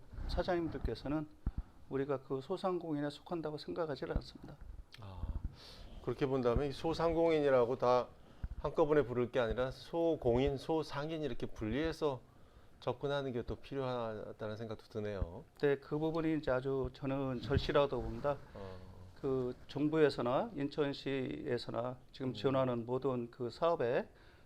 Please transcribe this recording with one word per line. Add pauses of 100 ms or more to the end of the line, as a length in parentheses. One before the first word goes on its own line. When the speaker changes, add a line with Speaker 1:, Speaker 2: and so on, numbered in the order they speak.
(280)
Speaker 1:
사장님들께서는 (640)
우리가
그
소상공인에
속한다고
생각하지는
않습니다. (440)
Speaker 2:
아, (800)
그렇게
본다면
이
소상공인이라고
다 (500)
한꺼번에
부를
게
아니라
소공인,
소상인
이렇게
분리해서 (600)
접근하는
게
또
필요하다는
생각도
드네요. (160)
Speaker 1:
네,
그
부분이
이제
아주
저는
절실하다고
봅니다. (180)
Speaker 2:
어. (440)
Speaker 1:
그 (140)
정부에서나
인천시에서나 (160)
지금
Speaker 2:
음.
Speaker 1:
지원하는
모든
그
사업에 (400)